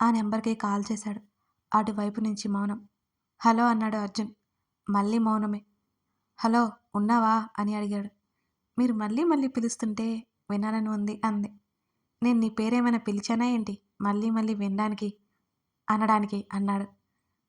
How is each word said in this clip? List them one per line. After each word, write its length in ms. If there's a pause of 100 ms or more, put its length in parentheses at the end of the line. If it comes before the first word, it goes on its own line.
ఆ 100
నెంబర్కి 440
కాల్ 300
చేశాడు. 360 (520)
అటువైపు 480
నుంచి 280
మౌనం. 400 (520)
"హలో" 260
అన్నాడు 300
అర్జున్. 340 (560)
మళ్ళీ 320
మౌనమే. 420 (800)
"హలో, 240 (320)
ఉన్నావా?" 540 (100)
అని 160
అడిగాడు. 360 (680)
"మీరు 140
మళ్ళీ 320
మళ్ళీ 240
పిలుస్తుంటే 580 (440)
వినాలని 380
ఉంది" 260 (100)
అంది. 260 (720)
"నేను 160
నీ 100
పేరేమైనా 500
పిలిచానా 480
ఏంటి 280 (260)
మళ్ళీ 300
మళ్ళీ 240
వినడానికి, 540 (800)
అనడానికి?" 640
అన్నాడు. 340 (640)